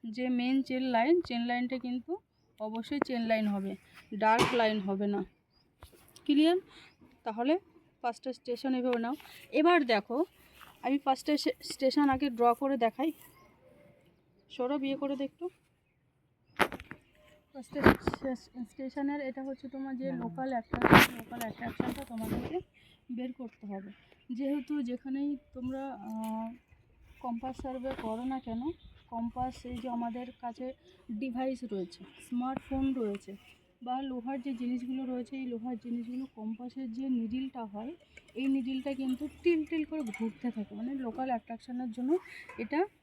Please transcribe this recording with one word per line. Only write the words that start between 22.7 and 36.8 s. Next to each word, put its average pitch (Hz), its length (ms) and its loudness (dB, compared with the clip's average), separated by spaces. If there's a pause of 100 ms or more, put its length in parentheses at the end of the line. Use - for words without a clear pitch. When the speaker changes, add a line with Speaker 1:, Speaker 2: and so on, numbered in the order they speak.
Speaker 1:
বের 247 200 -4
করতে 233 340 -14
হবে। 196 240 -8 (480)
যেহেতু 277 440 -2
যেখানেই 262 480 -4 (240)
তোমরা, 262 280 -6 (260)
আহ, 220 400 -4 (720)
কম্পাস 254 420 -6
সার্ভে 262 300 -4 (100)
করো 226 220 -4
না 262 160 -4
কেন, 233 220 -6 (500)
কম্পাস, 240 420 -4 (120)
এই 247 160 -8
যে 254 60 -6
আমাদের 240 380 -4 (140)
কাছে 247 260 -8 (540)
ডিভাইস 262 380 -2 (140)
রয়েছে, 185 280 -4 (260)
স্মার্টফোন 262 580 -2 (100)
রয়েছে, 208 380 -4 (500)
বা 247 200 -4
লোহার 262 380 -4
যে 277 140 -4
জিনিসগুলো 247 480 -2 (100)
রয়েছে, 247 240 -4
এই 262 100 -6
লোহার 240 300 -4
জিনিসগুলো, 240 480 -4 (140)
কম্পাসের 240 540 -6